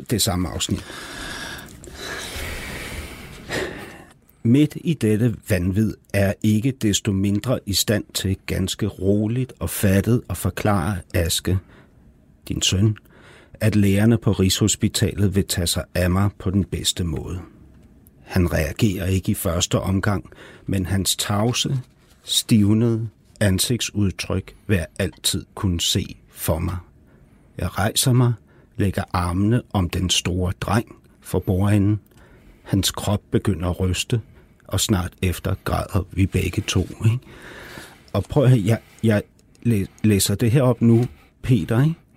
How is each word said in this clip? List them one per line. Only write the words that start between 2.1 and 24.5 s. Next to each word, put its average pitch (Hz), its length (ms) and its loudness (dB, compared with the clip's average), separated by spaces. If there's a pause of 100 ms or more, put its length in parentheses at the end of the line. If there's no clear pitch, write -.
"Midt 139 380 4
i 175 120 0
dette 107 420 0 (140)
vanvid 95 440 2 (200)
er 98 200 2 (100)
ikke 110 280 2
desto 107 400 0
mindre 101 540 0
i 101 80 -4
stand 104 300 0 (100)
til 95 320 -2
ganske 92 420 -2
roligt 107 720 0
og 85 100 -4
fattet 107 600 2
at 95 80 -4
forklare 98 580 0 (180)
Aske, 87 460 0 (880)
din - 140 -4
søn, 104 340 2 (580)
at 104 220 0
lægerne 104 420 4
på 110 140 0
Rigshospitalet 95 1040 2
vil 98 120 2
tage 85 200 -2
sig - 160 -2 (120)
af 90 160 2
mig 98 180 2 (100)
på - 120 -4
den 95 140 2
bedste - 380 -4
måde. 82 360 -6 (840)
Han 87 300 0
reagerer 85 520 0
ikke 92 260 0
i 101 40 2
første 90 440 0
omgang, 95 500 0 (360)
men 95 200 -2
hans 90 300 0
tavse, 120 640 0 (440)
stivnede 110 840 2 (300)
ansigtsudtryk 98 1160 -2 (120)